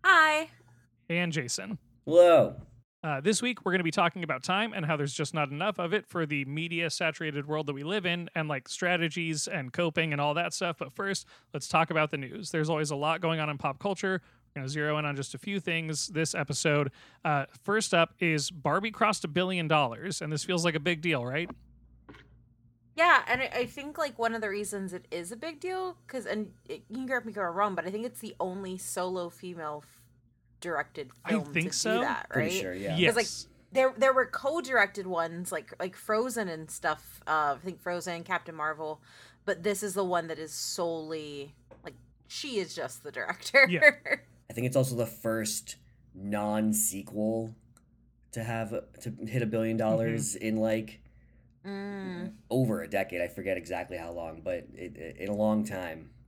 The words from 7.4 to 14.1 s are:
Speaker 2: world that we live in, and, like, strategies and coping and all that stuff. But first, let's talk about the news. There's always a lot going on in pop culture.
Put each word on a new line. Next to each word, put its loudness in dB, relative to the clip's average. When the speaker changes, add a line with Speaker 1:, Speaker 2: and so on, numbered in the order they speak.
Speaker 2:
world -2
that -4
we -8
live -2
in, -2
and, -2
like, -6
strategies 0
and -4
coping 0
and 0
all 2
that -2
stuff. -2
But -8
first, -4
let's -8
talk 4
about 2
the -4
news. -10
There's 0
always 0
a -2
lot 0
going 0
on 0
in -4
pop -4
culture. -2